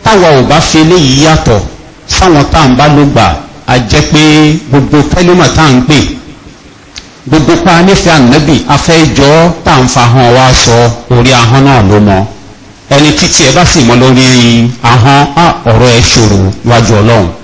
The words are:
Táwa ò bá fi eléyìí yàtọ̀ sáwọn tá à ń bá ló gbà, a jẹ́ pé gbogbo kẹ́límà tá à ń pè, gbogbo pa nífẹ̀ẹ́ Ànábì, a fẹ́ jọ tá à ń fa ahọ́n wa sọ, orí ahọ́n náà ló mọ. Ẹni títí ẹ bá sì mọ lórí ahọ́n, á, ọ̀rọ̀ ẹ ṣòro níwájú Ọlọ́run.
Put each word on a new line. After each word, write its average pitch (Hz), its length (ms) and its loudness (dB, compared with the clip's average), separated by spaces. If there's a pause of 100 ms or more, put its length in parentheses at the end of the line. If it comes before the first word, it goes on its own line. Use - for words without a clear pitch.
Táwa 185 280 0
ò 139 140 2
bá 143 180 0
fi - 180 -2
eléyìí 156 460 0
yàtọ̀ 151 360 0 (440)
sáwọn 160 400 0
tá - 160 -2
à 139 80 2
ń 127 80 2
bá 143 120 0
ló 147 160 2
gbà, 113 220 0 (360)
a 123 140 -4
jẹ́ 131 260 -2
pé 151 200 0 (440)
gbogbo 131 360 0
kẹ́límà 175 460 0
tá 156 160 -2
à 147 60 0
ń 123 120 2
pè, 147 160 0 (1300)
gbogbo 151 320 0
pa 175 260 0
nífẹ̀ẹ́ 185 320 0
Ànábì, 143 500 0
a 143 140 -2
fẹ́ 160 360 0
jọ 151 360 2 (120)
tá 180 120 -2
à 135 80 0
ń 123 60 0
fa 127 140 -2
ahọ́n 120 320 2
wa 127 180 2
sọ, 120 240 0 (320)
orí 123 240 0
ahọ́n 135 320 0
náà 131 180 2
ló 104 180 2
mọ. 101 260 0 (600)
Ẹni 147 260 0
títí - 320 -4
ẹ 131 80 0
bá 175 120 0
sì - 160 0
mọ 120 140 2
lórí 127 300 2 (540)
ahọ́n, 131 540 0
á, 170 120 0 (180)
ọ̀rọ̀ 120 280 0
ẹ 120 100 0
ṣòro 104 360 0 (240)
níwájú 113 340 0
Ọlọ́run. 107 320 0 (180)